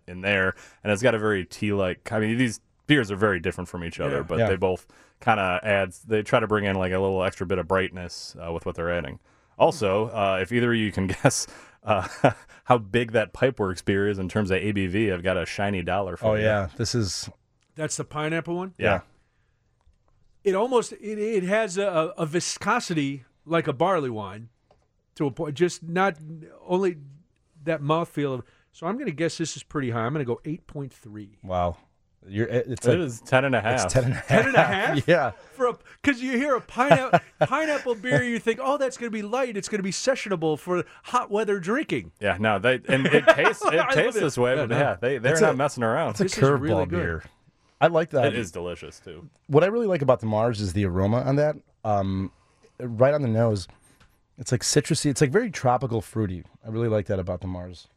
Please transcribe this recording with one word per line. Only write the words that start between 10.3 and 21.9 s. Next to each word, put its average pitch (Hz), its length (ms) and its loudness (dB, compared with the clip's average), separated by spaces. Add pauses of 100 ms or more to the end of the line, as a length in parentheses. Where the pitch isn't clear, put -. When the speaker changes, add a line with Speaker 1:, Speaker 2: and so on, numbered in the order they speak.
Speaker 1:
if 92 120 -4
either 120 200 2
of 117 60 2
you 107 140 0
can 95 140 0
<laughs> 90 160 -4
guess, - 240 2 (360)
uh, 101 240 0 (160)
<laughs> 117 120 6 (300)
how 127 140 4
big 110 340 -2
that 107 200 0
Pipeworks 104 520 -2
beer 101 240 2
is 101 120 -2
in 92 80 -4
terms 101 220 0
of 92 80 2
A 98 140 -2
B 98 140 0
V, 101 240 0
I've 87 120 -2
got 92 140 0
a 82 100 -2
shiny 101 360 -2
dollar 90 340 -2
for - 100 -4
Speaker 3:
Oh, 107 80 4
Speaker 1:
you. 107 100 0
Speaker 3:
yeah. 104 320 2
This - 180 -4
is 107 340 -2 (460)
Speaker 2:
That's 156 220 -6
the - 80 -6
pineapple 160 520 -4
one? 185 220 -8
Speaker 1:
Yeah. 95 60 -4
Speaker 3:
Yeah. 92 160 2 (1400)
Speaker 2:
It 190 100 2
almost, 233 380 0
it, 214 260 -8
it 208 260 0
has 202 320 0
a, 180 400 0